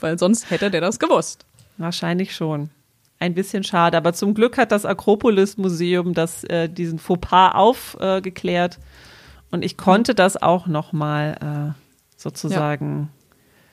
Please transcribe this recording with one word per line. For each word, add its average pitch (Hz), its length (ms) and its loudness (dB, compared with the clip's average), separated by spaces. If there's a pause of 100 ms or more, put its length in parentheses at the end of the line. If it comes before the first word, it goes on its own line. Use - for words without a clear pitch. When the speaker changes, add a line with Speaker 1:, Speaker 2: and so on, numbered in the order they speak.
Speaker 1:
weil 165 160 -2
sonst 208 320 2
hätte 196 200 0
der 165 120 -2
das 202 160 -2
gewusst. - 480 0 (320)
Speaker 2:
Wahrscheinlich 175 580 -4
schon. 156 320 -4 (500)
Ein 175 160 -2
bisschen 196 280 -4
schade, 170 340 2
aber 170 180 2
zum 208 200 0
Glück 233 240 2
hat 220 140 2
das 208 120 2
Akropolis-Museum 185 1300 0
das, 165 320 -2
äh, 165 240 -2
diesen 165 300 -6
Fauxpas 180 560 2
aufgeklärt. 190 1200 0 (720)
Und 175 140 -4
ich - 120 -6
konnte 214 380 4
das 190 260 4
auch 175 260 2
noch 156 260 -4
mal, 147 840 -4
äh, - 440 -20
sozusagen, 147 920 -4 (640)